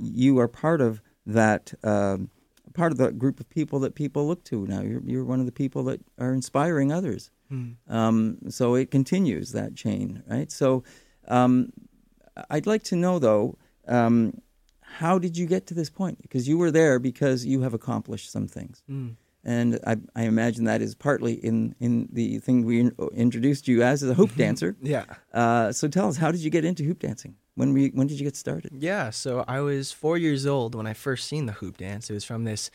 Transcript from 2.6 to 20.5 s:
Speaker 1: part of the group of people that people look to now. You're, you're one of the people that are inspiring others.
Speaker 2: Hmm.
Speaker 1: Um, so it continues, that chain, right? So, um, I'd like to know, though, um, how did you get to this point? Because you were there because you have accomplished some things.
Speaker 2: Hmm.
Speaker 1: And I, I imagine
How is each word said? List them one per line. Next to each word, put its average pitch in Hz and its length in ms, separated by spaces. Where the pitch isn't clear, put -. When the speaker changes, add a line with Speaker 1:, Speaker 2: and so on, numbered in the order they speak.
Speaker 1:
part 170 180
of 123 60
the 127 120
group 131 300
of - 80
people 147 320
that 131 140
people 147 320
look 170 180
to 101 220
now. 98 160
You're, 110 220
you're 127 200
one 127 160
of 127 60
the 123 60
people 135 320
that 131 160
are 127 160
inspiring 139 580
others. 165 380
Speaker 2:
Hmm. 123 220
Speaker 1:
Um, 113 500
so 120 240
it 131 160
continues, 139 640
that 107 220
chain, 101 540
right? 127 240
So, 131 300
um, 123 440
I'd 151 160
like 214 180
to 185 120
know, 175 220
though, 107 380
um, 117 520
how 175 360
did 170 180
you 175 100
get 185 220
to 170 60
this 165 160
point? - 320
Because 127 260
you 160 100
were 170 120
there 147 280
because 131 480
you 131 160
have 107 120
accomplished 110 560
some 104 160
things. - 400
Speaker 2:
Hmm. 135 240
Speaker 1:
And 120 420
I, 110 100
I 113 80
imagine 113 400